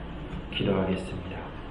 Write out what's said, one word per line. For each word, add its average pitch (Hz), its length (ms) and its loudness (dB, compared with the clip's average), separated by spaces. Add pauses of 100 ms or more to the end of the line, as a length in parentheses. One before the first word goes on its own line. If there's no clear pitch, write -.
(540)
기도하겠습니다. 92 840 2 (320)